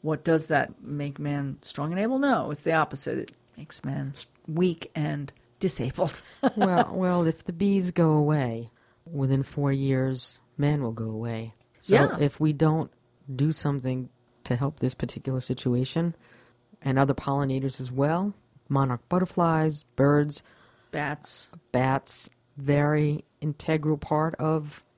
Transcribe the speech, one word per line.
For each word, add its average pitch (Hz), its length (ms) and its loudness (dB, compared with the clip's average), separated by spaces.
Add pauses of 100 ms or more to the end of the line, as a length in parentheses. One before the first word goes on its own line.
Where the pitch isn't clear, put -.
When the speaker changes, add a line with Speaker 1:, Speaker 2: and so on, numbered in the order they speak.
Speaker 1:
what 151 220 -4
does 160 240 2
that - 340 0
make 143 380 -6
man 143 420 -4
strong 151 300 -6
and 185 80 -2
able? 254 180 0
No, 214 320 0
it's 151 120 -8
the 160 100 0
opposite. 147 460 0
It 113 120 -8 (260)
makes - 280 -16
man 139 280 -4
s-, - 140 -12 (220)
weak 170 440 0
and 147 400 -4 (280)
disabled. 151 600 -2 (220)
<laughs> 262 140 0
Speaker 2:
Well, 185 360 2
well, 180 360 2
if 160 160 -4
the 180 80 -6
bees 185 400 0
go 165 220 4
away, 139 560 0 (360)
within 135 380 0
four 143 260 0
years, 131 680 0 (160)
man 147 260 2
will 117 100 -2
go 113 180 -6
away. 113 440 -6 (240)
So - 160 2
Speaker 1:
Yeah. 180 240 6
Speaker 2:
if 143 220 2
we 151 120 4
don't 156 380 2 (460)
do 147 160 2
something 131 560 -2 (360)
to 123 120 0
help 139 240 -2
this 127 140 0
particular 131 460 -6
situation, 131 760 -2 (680)
and 135 160 0
other 139 160 4
pollinators 135 680 -2
as 127 120 -8
well, 165 420 0 (360)
monarch 135 380 2
butterflies, 160 760 2 (120)
birds, 147 460 4 (480)
Speaker 1:
Bats. - 580 -8 (240)
Speaker 2:
bats, 131 560 0 (300)
very 147 680 2 (160)
integral 156 560 -2
part 156 380 0
of 156 500 -2 (140)